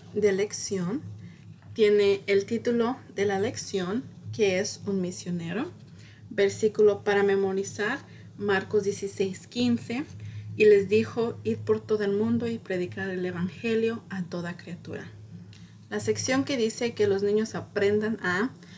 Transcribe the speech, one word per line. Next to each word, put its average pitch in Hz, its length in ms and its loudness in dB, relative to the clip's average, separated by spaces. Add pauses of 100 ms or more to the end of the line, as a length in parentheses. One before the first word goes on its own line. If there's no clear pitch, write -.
(140)
de 202 200 4
lección. 196 680 -2 (720)
Tiene 208 540 6
el 202 180 4
título 233 520 0 (180)
de 196 80 0
la 196 160 2
lección, 202 640 -2 (300)
que 196 260 2
es - 260 -4
un 196 140 0
misionero. 180 720 -4 (580)
Versículo 202 760 4
para 202 180 4
memorizar, 196 760 0 (380)
Marcos 202 460 0
dieciséis 196 640 -4
quince. 240 560 0 (540)
"Y 214 80 6
les 202 240 8
dijo, 226 560 0
'Id 220 140 -2
por 214 200 0
todo 214 240 -2
el 202 80 0
mundo 226 380 0
y 226 80 -4
predicar 190 520 -6
el 185 160 -4
evangelio 226 840 -2
a 185 140 -6
toda 175 340 -6
criatura'". - 520 -12 (800)
La 208 120 -4
sección 226 420 0
que 277 140 -2
dice 233 360 0
que 208 140 2
los 196 160 2
niños 214 320 0
aprendan 208 680 0
a, 185 280 0 (280)